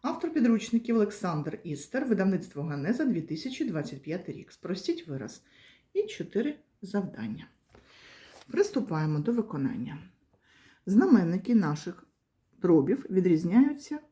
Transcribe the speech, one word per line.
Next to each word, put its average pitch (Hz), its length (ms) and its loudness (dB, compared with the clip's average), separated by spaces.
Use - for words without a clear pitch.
Автор 311 300 -4
підручників 233 640 2
Олександр 180 680 -2
Істер, 240 420 -6
видавництво 185 560 0
Ганеза, 160 420 -2
дві 185 180 0
тисячі 254 420 -6
двадцять 156 380 -6
п'ятий 160 320 -8
рік. 156 180 -16
Спростіть 196 560 -6
вираз. 131 340 -10
І 392 100 0
чотири 294 560 -4
завдання. 175 640 -6
Приступаємо 165 680 0
до 190 140 0
виконання. 147 680 -4
Знаменники 202 680 4
наших 170 520 0
дробів 170 500 4
відрізняються 185 880 4